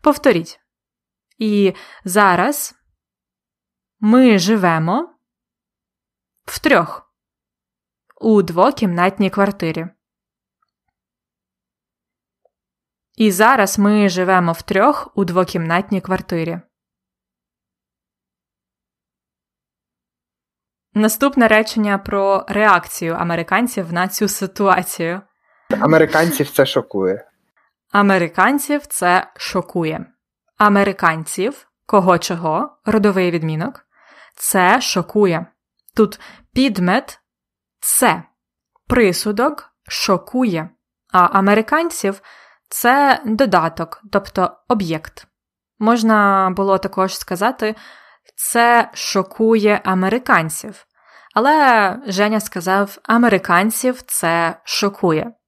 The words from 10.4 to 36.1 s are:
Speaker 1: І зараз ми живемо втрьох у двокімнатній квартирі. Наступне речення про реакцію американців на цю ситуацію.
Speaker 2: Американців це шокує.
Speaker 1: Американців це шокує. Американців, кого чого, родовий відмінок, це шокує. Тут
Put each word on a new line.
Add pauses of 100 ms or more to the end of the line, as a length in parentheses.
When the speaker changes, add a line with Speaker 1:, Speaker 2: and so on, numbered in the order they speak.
Speaker 1:
І
зараз
ми
живемо
втрьох
у
двокімнатній
квартирі. (4000)
Наступне
речення
про
реакцію
американців
на
цю
ситуацію. (600)
Speaker 2:
Американців
це
шокує. (600)
Speaker 1:
Американців
це
шокує. (500)
Американців, (180)
кого
чого,
родовий
відмінок, (480)
це
шокує. (500)
Тут (320)